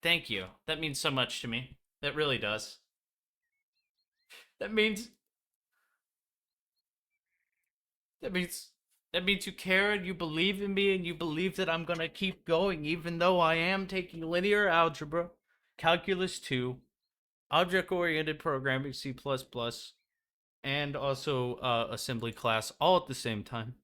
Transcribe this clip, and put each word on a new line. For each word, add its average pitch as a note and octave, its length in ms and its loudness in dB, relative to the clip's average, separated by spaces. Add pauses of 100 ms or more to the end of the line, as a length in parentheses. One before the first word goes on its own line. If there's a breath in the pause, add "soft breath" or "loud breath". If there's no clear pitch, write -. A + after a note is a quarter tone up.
Thank E3 260 2
you. F#2+ 180 -2 (200)
That D#3 140 -4
means D3+ 200 -4
so D#3 100 2
much C3 300 0
to - 80 -8
me. A#2+ 280 -6 (240)
That C#3+ 160 -4
really D3 220 2
does. G#2+ 400 -4 (1800 loud breath)
That G3+ 140 -8
means, G#3+ 380 2 (3000)
that - 120 -6
means, F3+ 380 -4 (420)
that F3+ 120 -2
means G3 220 0
you G3 60 -8
care F#3+ 400 2
and G3+ 120 -2
you F#3 100 -4
believe E3+ 460 0
in G3+ 140 -2
me G3 200 4
and F#3 120 -2
you E3+ 80 -4
believe E3 420 -2
that F#3 120 -2
I'm E3 160 0
gonna E3 240 -2
keep F#3 360 -4
going E3 400 2
even E3+ 340 -2
though F3 200 6
I E3 160 6
am F#3 320 0
taking F3+ 360 -6
linear F#3+ 460 4
algebra, E3 640 2 (480)
calculus F3+ 600 2
two, B2+ 400 -2 (720)
object-oriented E3+ 880 0
programming, C3+ 540 -2
C C3+ 200 -8
plus C3 300 -2
plus, A#2+ 500 -6 (720)
and C#3+ 320 -2
also, C3 600 0
uh, A#2 340 0
assembly A#2 420 -4
class A2 480 0
all F3 160 6
at G3 100 2
the C3+ 80 -8
same A2+ 280 -4
time. A#2 420 -8